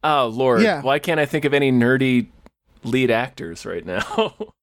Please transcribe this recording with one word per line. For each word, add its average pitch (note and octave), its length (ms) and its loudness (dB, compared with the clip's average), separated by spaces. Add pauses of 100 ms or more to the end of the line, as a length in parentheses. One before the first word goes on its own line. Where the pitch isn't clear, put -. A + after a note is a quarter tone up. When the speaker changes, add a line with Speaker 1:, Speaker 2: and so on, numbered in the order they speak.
Speaker 1:
Oh, D3 240 2
Lord. B2 360 2
Speaker 2:
Yeah. F3+ 200 0
Speaker 1:
Why C3+ 160 2
can't D#3 220 -2
I C#3+ 60 2
think D3 180 -4
of C#3+ 100 0
any C#3 160 2
nerdy B2+ 560 2 (560)
lead B2 300 0
actors A2+ 520 -4
right F2 220 -10
now? G#3+ 480 -4 (280)